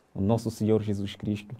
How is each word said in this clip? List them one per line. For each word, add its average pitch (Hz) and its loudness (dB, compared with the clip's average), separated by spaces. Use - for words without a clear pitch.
O 95 -6
nosso 113 2
Senhor 107 2
Jesus 101 -2
Cristo 107 -4